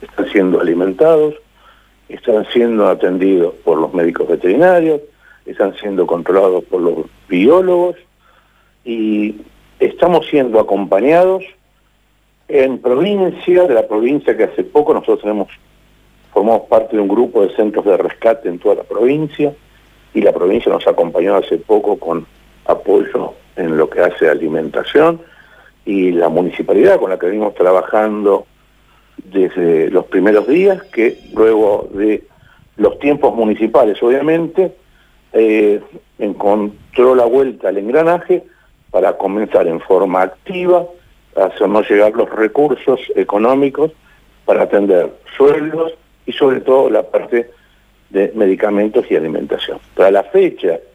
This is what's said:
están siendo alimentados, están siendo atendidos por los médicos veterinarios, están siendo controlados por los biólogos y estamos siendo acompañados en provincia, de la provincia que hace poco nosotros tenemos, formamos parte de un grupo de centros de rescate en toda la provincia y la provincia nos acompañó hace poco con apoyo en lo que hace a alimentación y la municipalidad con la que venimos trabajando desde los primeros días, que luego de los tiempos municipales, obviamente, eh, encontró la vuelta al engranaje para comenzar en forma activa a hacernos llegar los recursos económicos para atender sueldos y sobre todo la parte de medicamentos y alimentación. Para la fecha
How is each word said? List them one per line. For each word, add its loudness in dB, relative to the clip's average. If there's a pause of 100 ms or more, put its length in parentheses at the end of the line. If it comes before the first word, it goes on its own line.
están -10
siendo 0
alimentados, 0 (720)
están -4
siendo 2
atendidos 0 (100)
por 0
los -2
médicos -2
veterinarios, 2 (440)
están -4
siendo -4
controlados 0
por -4
los 0 (340)
biólogos 2 (880)
y -4 (420)
estamos 0
siendo 0
acompañados 2 (1040)
en 0
provincia, 0
de 0
la 2
provincia 0
que 0
hace -4
poco 2
nosotros -2
tenemos, -4 (840)
formamos 2
parte 2
de 0
un 0
grupo 2
de -4
centros -2
de 2
rescate -2
en -8
toda 0
la -10
provincia -2 (600)
y -2
la 4
provincia 0
nos -2
acompañó 0
hace -2
poco -2
con -6 (380)
apoyo -2 (220)
en -4
lo 0
que -4
hace 0
a 2
alimentación -2 (640)
y 0
la 0
municipalidad 2
con -4
la -4
que -4
venimos -4
trabajando 0 (720)
desde -2
los 0
primeros 0
días, 2
que -4 (140)
luego 2
de -2 (520)
los 0
tiempos 0
municipales, 0
obviamente, 0 (580)
eh, 2 (380)
encontró 0
la 2
vuelta 0
al -4
engranaje 0 (480)
para 0
comenzar -2
en -4
forma 0
activa -2 (520)
a 2
hacernos 0
llegar 4
los -2
recursos -2 (140)
económicos 0 (520)
para 2
atender 2 (280)
sueldos 0 (340)
y -8
sobre 0
todo 2
la 0
parte -4 (600)
de -2
medicamentos 0
y 0
alimentación. -6 (160)
Para 4
la 2
fecha 0 (140)